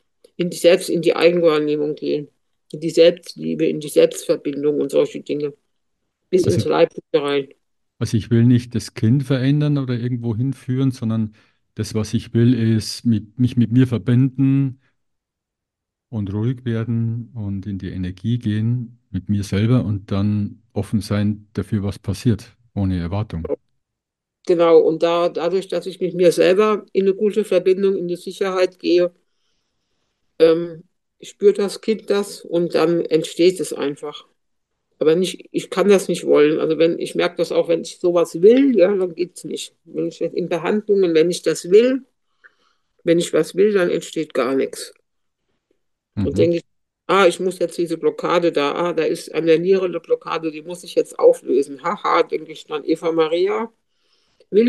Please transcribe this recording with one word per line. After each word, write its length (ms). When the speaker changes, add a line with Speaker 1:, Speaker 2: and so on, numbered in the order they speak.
Speaker 1:
in 140
die, 60
selbst 320
in 140
die 140
Eigenwahrnehmung 800
gehen, 320
in 80
die 100
Selbstliebe, 760
in 140
die 80
Selbstverbindung 920
und 100
solche 300
Dinge. 340
Bis 160
Speaker 2:
Also 20
Speaker 1:
ins 160
Leibliche 400
rein. 340
Speaker 2:
also 180
ich 140
will 140
nicht 300
das 200
Kind 300
verändern 540
oder 200
irgendwo 380
hinführen, 540
sondern 440
das, 200
was 200
ich 200
will, 200
ist 520
mit, 320
mich 180
mit 160
mir 140
verbinden 920
und 220
ruhig 320
werden 720
und 320
in 120
die 120
Energie 480
gehen 640
mit 180
mir 160
selber 400
und 280
dann 500
offen 280
sein 540
dafür, 280
was 160
passiert, 580
ohne 240
Erwartung. 520
Speaker 1:
Genau, 340
und 220
da, 260
dadurch, 400
dass 180
ich 140
mit 140
mir 180
selber 600
in 120
eine 100
gute 300
Verbindung, 520
in 120
die 80
Sicherheit 640
gehe, 320
ähm, 460
spürt 380
das 220
Kind 300
das 320
und 320
dann 300
entsteht 560
es 120
einfach. 540
Aber 180
nicht, 360
ich 180
kann 180
das 200
nicht 180
wollen. 340
Also 180
wenn, 220
ich 160
merke 200
das 160
auch, 160
wenn 140
ich 180
sowas 420
will, 360
ja, 160
dann 200
geht's 300
nicht. 300
Wenn 240
ich 120
jetzt 160
in 120
Behandlungen, 640
wenn 160
ich 120
das 280
will, 340
wenn 160
ich 120
was 220
will, 200
dann 160
entsteht 440
gar 220
nichts. 360
Und 160
Speaker 2:
Mhm. 0
Speaker 1:
denke 200
ich, 60
ah, 200
ich 140
muss 180
jetzt 200
diese 200
Blockade 540
da, 220
ah, 180
da 120
ist 300
an 120
der 120
Niere 280
eine 140
Blockade, 500
die 120
muss 220
ich 100
jetzt 240
auflösen. 640
Haha, 400
denke 300
ich 140
dann, 180
Eva 280
Maria, 600
will 180